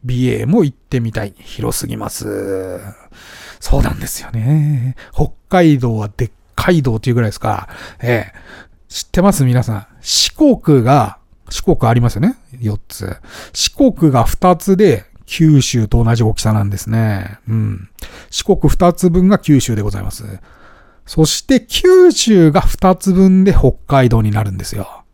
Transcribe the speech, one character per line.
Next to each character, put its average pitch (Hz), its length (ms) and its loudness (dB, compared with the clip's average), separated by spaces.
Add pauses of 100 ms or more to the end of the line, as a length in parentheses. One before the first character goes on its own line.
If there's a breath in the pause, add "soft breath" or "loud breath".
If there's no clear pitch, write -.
美 123 260 -2
瑛 110 160 -4
も 185 180 2
行 139 80 -2
っ - 40 -20
て - 240 -6
み 113 120 -6
た 110 120 -6
い。 101 140 -12
広 - 380 -8
す - 100 -8
ぎ 113 100 -8
ま 101 120 -10
す。」 95 720 -8 (800 loud breath)
そ - 200 0
う - 20 2
な - 80 0
ん 85 100 -8
で - 60 -10
す - 160 -12
よ - 80 -18
ね。 131 680 -2 (160 loud breath)
北 - 200 -2 (160)
海 165 300 4
道 120 180 -2
は 104 180 -6
で 123 120 -4
っ - 40 -12 (240)
か - 160 -2
い 170 120 2
道 120 160 -2
と 110 100 -6
い 127 40 0
う - 20 0
ぐ 120 80 0
ら 113 40 0
い - 20 -2
で 101 40 -6
す - 80 -16
か - 80 -6
ら。 101 200 -6 (320 loud breath)
え 120 320 -4 (560 loud breath)
ー、 - 40 -20
知 - 160 -12
っ - 20 -20
て 175 120 2
ま 196 100 6
す？ 151 120 0
皆 127 180 2
さ 113 120 -6
ん。 101 120 -12 (140)
四 - 340 -4
国 165 480 2
が、 120 360 0 (320)
四 - 140 -8
国 147 260 0
あ 117 40 2
り 120 60 2
ま 120 100 2
す - 60 -10
よ 101 40 -6
ね。 220 160 0 (240)
四 107 180 -4 (100)
つ。 - 280 -12 (360 loud breath)
四 - 220 -4
国 190 360 2
が 127 140 2
二 180 320 2
つ 190 200 0
で、 165 280 2 (220)
九 156 360 2
州 110 260 -2
と 117 160 2
同 117 100 2
じ 117 80 0
大 110 120 0
き - 80 -8
さ 110 100 0
な 107 120 0
ん 101 60 -4
で 98 60 -6
す - 140 -12
ね。 101 480 -4 (100)
う 110 60 -4
ん。 104 340 -6 (400 loud breath)
四 - 160 -10
国 170 240 2
二 175 240 2
つ 180 160 -2
分 180 200 2
が 196 100 2
九 143 220 2
州 117 140 -4
で 104 60 -4
ご 104 80 -4
ざ 101 100 -6
い 98 40 -8
ま 95 80 -6
す。 110 140 -14 (840 soft breath)
そ - 180 0
し - 180 -2
て 262 200 0
九 359 500 4
州 180 380 4
が 160 100 2
二 - 340 2
つ 185 200 -2
分 190 280 4
で 190 100 4
北 - 200 4 (140)
海 131 240 2
道 113 100 2
に 107 100 0
な 107 140 -2
る 101 80 -6
ん 95 60 -8
で 95 60 -12
す - 120 -10
よ。 - 380 -14